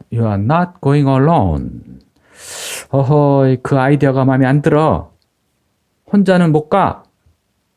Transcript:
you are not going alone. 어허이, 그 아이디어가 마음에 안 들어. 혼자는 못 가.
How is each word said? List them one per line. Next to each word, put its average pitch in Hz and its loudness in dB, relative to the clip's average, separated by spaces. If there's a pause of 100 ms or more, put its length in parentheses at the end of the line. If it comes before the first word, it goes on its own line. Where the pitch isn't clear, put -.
(100)
you 113 -2
are 101 -2
not 165 -2
going 143 0
alone. 127 -2 (880)
어허이, 139 2
그 143 -2
아이디어가 135 0
마음에 131 2
안 143 0
들어. 147 0 (1000)
혼자는 180 2
못 151 -2
가. 185 -2 (760)